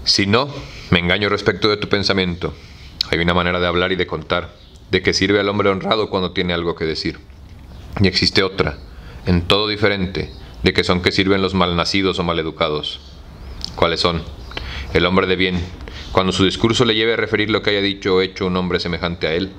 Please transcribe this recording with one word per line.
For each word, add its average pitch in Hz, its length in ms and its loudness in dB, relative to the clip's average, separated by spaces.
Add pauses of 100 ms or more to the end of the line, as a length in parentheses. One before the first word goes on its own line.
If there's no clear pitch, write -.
Si 101 220 2
no, 120 220 4 (420)
me 90 80 6
engaño 95 300 2
respecto 101 400 0
de 104 80 4
tu 101 120 -6
pensamiento. 90 640 0 (580)
Hay 85 80 2
una 87 160 2
manera 90 260 2
de 87 60 2
hablar 87 260 2
y 92 40 0
de 87 100 -2
contar, 82 480 -4 (360)
de 92 120 2
que 87 120 2
sirve 101 240 2
al 101 100 2
hombre 101 200 2
honrado 98 420 0
cuando 92 220 -2
tiene 90 200 -2
algo 85 220 -2
que 82 100 -4
decir. 78 360 -4 (800)
Y 98 80 6
existe 92 340 2
otra, 82 360 -2 (460)
en 87 180 4
todo 104 260 2
diferente, 98 640 0 (300)
de 92 100 4
que 87 120 2
son 90 160 2
que 95 120 2
sirven 98 300 2
los 92 120 0
malnacidos 90 640 2
o 90 60 -2
maleducados. 80 760 -2 (760)
¿Cuáles 82 240 2
son? 85 220 0 (720)
El 87 140 4
hombre 95 200 4
de 92 100 2
bien, 90 240 0 (520)
cuando 92 200 2
su 98 120 4
discurso 113 400 2
le 113 100 2
lleve 110 200 2
a - 20 0
referir 107 340 0
lo 101 120 2
que 107 80 0
haya 101 100 2
dicho 98 360 0
o 92 40 6
hecho 95 260 -2
un 90 100 0
hombre 87 240 0
semejante 85 460 -4
a 78 80 0
él 95 240 -2